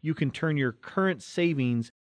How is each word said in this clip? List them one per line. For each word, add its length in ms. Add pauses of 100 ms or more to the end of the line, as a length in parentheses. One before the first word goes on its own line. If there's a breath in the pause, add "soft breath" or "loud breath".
you 120
can 180
turn 240
your 160
current 500
savings 680 (100)